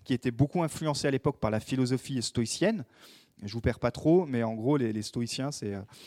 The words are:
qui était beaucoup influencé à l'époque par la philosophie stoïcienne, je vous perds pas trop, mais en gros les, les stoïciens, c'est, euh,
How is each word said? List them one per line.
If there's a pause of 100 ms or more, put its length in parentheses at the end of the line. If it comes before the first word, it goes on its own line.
qui
était
beaucoup
influencé
à
l'époque
par
la
philosophie
stoïcienne, (580)
je
vous
perds
pas
trop,
mais
en
gros
les,
les
stoïciens,
c'est,
euh, (260)